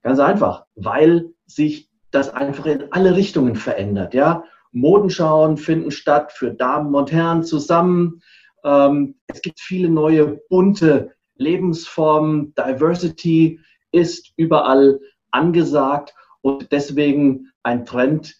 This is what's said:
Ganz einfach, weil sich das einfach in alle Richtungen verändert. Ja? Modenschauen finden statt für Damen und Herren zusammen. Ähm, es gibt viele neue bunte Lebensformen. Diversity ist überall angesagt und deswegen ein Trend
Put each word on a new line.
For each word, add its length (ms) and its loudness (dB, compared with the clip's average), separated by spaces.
Ganz 160 0
einfach, 460 0
weil 540 2
sich 440 -4
das 180 -2
einfach 360 -8
in 260 -4
alle 240 2
Richtungen 400 0
verändert. 580 -6
Ja? 300 0
Modenschauen 880 2
finden 340 -4
statt 400 -2
für 200 -6
Damen 440 -4
und 160 0
Herren 320 0
zusammen. 760 0
Ähm, 520 2
es 140 -14
gibt 180 -12
viele 300 -4
neue 600 2
bunte 600 2
Lebensformen. 1200 -2
Diversity 1040 0
ist 460 -2
überall 640 4
angesagt 840 -2
und 300 -4
deswegen 800 -2
ein 220 -4
Trend 540 -4